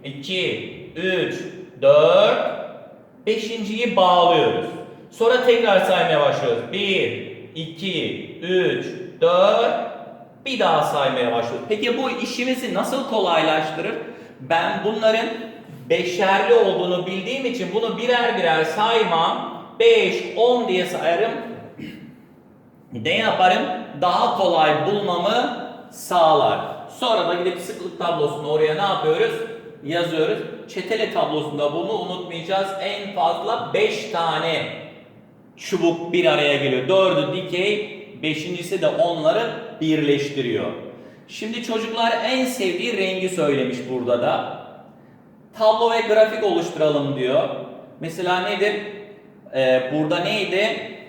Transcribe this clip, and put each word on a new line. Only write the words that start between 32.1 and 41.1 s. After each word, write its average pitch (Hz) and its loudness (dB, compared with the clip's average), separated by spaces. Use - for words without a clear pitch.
En 202 -6
fazla 175 -2
beş 208 0
tane 160 -2
çubuk 170 -2
bir 175 4
araya 147 4
geliyor. 131 0
Dördü 185 2
dikey, 190 -2
beşincisi 175 -4
de 156 2
onları 165 2
birleştiriyor. 139 0